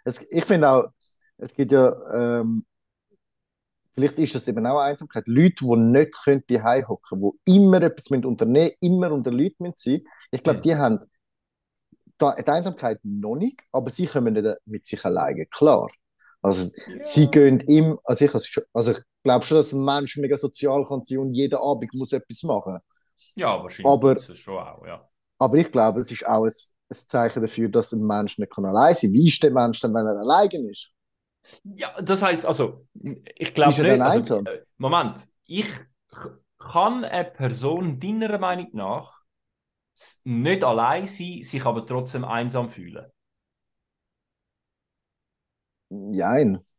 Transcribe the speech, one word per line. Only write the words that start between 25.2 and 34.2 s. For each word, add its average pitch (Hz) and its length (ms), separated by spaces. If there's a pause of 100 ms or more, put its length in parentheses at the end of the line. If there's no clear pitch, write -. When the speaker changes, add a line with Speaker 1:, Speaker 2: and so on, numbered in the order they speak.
Speaker 1:
aber 139 180
ich 165 160
glaube, 113 260
es 123 120
ist - 160
auch 110 180
ein, 110 60
ein - 440
Zeichen 117 480
dafür, 113 260
dass 110 240
ein 107 140
Mensch 104 320
nicht 101 140
kann 101 120
allein 120 300
sein 98 180
kann. 120 80
Wie 170 80
ist - 140
der 147 80
Mensch 120 300
denn, 113 140
wenn 113 120
er 104 120
allein 151 520
ist? - 220 (720)
Speaker 2:
Ja, - 360
das 190 220
heisst, 175 240
also, 139 400 (480)
ich - 200
glaube 143 180
Speaker 1:
Ist 131 60
er 151 60
Speaker 2:
nicht, 180 100
Speaker 1:
dann - 80
Speaker 2:
also, 165 160
Speaker 1:
einsam? 104 280